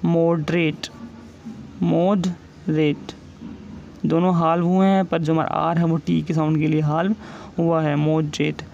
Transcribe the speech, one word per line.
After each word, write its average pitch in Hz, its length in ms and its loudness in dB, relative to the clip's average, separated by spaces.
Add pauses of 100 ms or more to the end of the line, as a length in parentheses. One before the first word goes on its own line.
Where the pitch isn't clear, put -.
मॉडरेट, 165 800 2 (960)
मॉडरेट, 170 1300 0 (920)
दोनों 170 300 2
हाल्व 165 300 2
हुए 185 220 4
हैं 190 180 4
पर 170 160 0
जो 160 120 0
हमारा 160 160 2
आर 165 280 0
है 170 80 2
वो 165 120 2
टी 165 240 0
की 151 120 -4
साउंड 156 260 2
के 151 80 2
लिए 156 140 2
हाल्व 165 340 2 (440)
हुआ 165 220 2
है, 151 140 0
मॉडरेट। 151 680 0 (120)